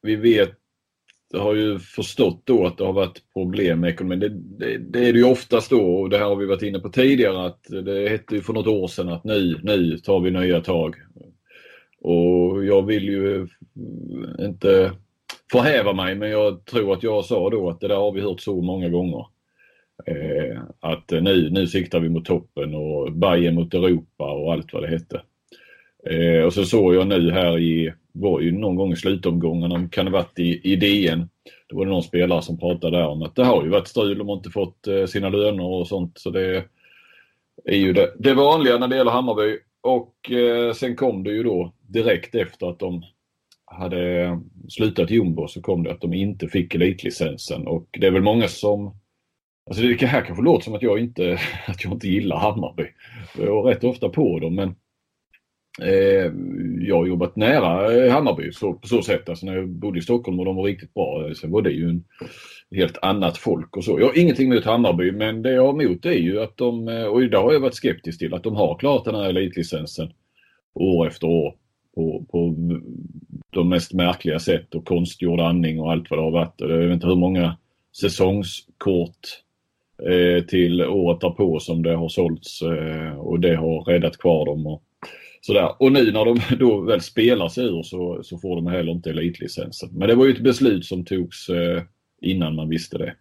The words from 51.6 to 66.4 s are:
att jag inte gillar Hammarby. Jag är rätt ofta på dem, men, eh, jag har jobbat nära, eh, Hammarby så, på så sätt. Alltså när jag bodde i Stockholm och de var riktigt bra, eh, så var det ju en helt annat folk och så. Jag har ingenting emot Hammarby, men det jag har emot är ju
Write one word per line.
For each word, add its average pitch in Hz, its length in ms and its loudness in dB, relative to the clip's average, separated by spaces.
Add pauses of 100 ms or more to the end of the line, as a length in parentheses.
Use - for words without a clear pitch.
att - 160 -10
jag 85 100 -6
inte 85 140 -8
gillar 95 300 0
Hammarby. 101 480 -4 (520)
Jag - 100 -2
är 107 260 2
rätt 120 100 -4
ofta 120 260 -2
på 90 300 0
dem, 82 160 -4
men, 95 200 -4 (1080)
eh, 95 500 4 (560)
jag 98 80 2
har 85 100 4
jobbat 87 300 -2
nära, 107 580 2
eh, 123 180 6
Hammarby 113 400 0
så, 95 220 -4
på - 140 -14
så 113 140 2
sätt. 87 280 -2
Alltså 85 160 -8
när 95 100 -6
jag 92 140 -4
bodde 90 300 -6
i - 20 -6
Stockholm 117 380 -2
och 92 60 -4
de 95 100 -2
var 92 80 -4
riktigt 95 300 -6
bra, 80 340 -4
eh, 78 60 -8
så 80 140 -12
var 87 140 2
det 90 100 0
ju 85 180 -2
en 87 140 -2 (720)
helt 90 260 0
annat 95 360 0
folk 85 400 -4
och 95 60 -8
så. 82 160 0
Jag 113 60 6
har 135 120 2
ingenting 135 340 4
emot 117 140 2
Hammarby, 95 460 2
men 110 300 -4
det 131 100 0
jag 131 220 2
har 151 100 -2
emot 92 220 0
är 175 60 0
ju 98 300 0